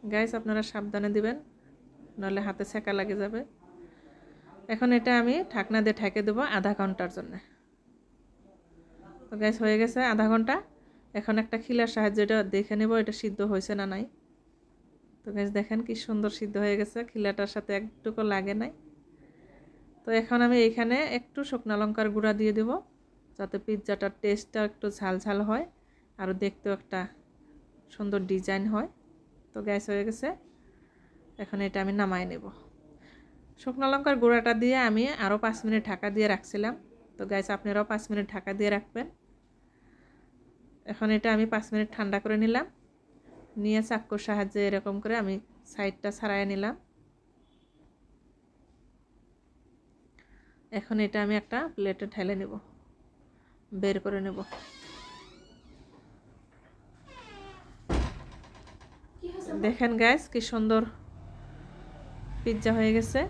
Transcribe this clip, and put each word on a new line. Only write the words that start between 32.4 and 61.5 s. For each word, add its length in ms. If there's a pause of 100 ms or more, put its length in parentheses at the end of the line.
শুকনা 300
লঙ্কার 300
গুঁড়াটা 300 (100)
দিয়ে 140 (120)
আমি 160 (200)
আরও 200
পাঁচ 120 (100)
মিনিট 240
ঢাকা 260
দিয়ে 180
রাখছিলাম। 400 (420)
তো 140
গাইস, 260
আপনারাও 340
পাঁচ 200
মিনিট 240
ঢাকা 240
দিয়ে 180
রাখবেন। 300 (1900)
এখন 240
এটা 200
আমি 180
পাঁচ 180
মিনিট 240
ঠান্ডা 280
করে 200
নিলাম, 220 (960)
নিয়ে 260
চাকুর 380
সাহায্যে 420
এরকম 340
করে 200
আমি 120 (380)
সাইডটা 460
ছাড়াইয়া 340
নিলাম। 220 (4000)
এখন 180 (100)
এটা 180
আমি 180
একটা 160 (160)
প্লেটে 400
ঢেলে 260
নেব, 120 (1300)
বের 240
করে 220
নেব। 120 (4000)
দেখেন 360
গাইস, 320
কি 80 (120)
সুন্দর 300 (1600)